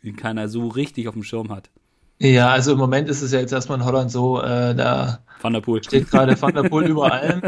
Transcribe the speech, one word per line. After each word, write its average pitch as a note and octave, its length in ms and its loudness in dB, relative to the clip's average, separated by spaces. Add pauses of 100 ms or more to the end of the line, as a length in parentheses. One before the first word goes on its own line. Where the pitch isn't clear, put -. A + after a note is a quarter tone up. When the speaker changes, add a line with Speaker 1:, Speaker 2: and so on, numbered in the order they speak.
Speaker 1:
ihn G#2 140 -12
keiner A2 320 -6
so A#2 200 -4
richtig B2 400 -6
auf G#2+ 60 -10
dem A2 100 -10
Schirm A2 260 -8
hat? G2 200 -16 (480)
Speaker 2:
Ja, B2+ 320 6
also C3 220 4
im C3+ 60 4
Moment C3+ 300 0
ist C#3+ 140 -4
es C3 100 -4
ja C3 80 2
jetzt B2 120 -6
erstmal C3 260 -4
in A#2+ 60 -2
Holland B2+ 260 0
so, B2 320 0
äh, B2 320 -2
da B2+ 460 -2 (200)
Speaker 1:
Van A2+ 140 -4
der A2 80 -2
Poel. A2+ 180 -2
Speaker 2:
steht C3+ 300 0
gerade C3+ 300 4
Van C#3 140 0
der C#3+ 100 0
Poel D#3+ 220 0
Speaker 1:
<laughs> - 0 -
Speaker 2:
über D3+ 240 2
allem, D3+ 380 -2